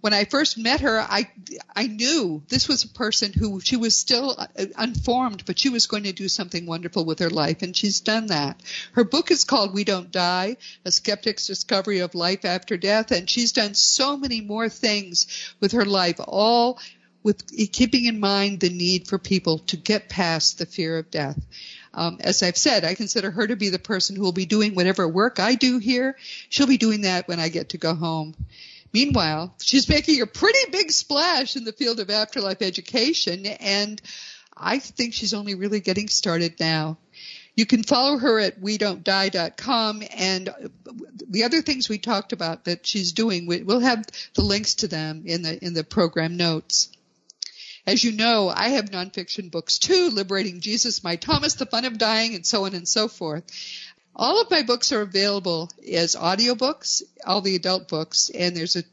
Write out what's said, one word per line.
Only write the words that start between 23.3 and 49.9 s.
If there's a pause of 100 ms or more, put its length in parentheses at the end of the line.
her
to
be
the
person
who
will
be
doing
whatever
work
I
do
here. (340)
She'll
be
doing
that
when
I
get
to
go
home. (580)
Meanwhile,
she's
making
a
pretty
big
splash
in
the
field
of
afterlife
education,
and (560)
I
think
she's
only
really
getting
started
now. (560)
You
can
follow
her
at
We
don't
die
dot
com, (120)
and (760)
the
other
things
we
talked
about
that
she's
doing,
we,
we'll
have (300)
the
links
to
them
in
the,
in
the
program
notes. (960)
As
you
know,
I
have
nonfiction
books
too,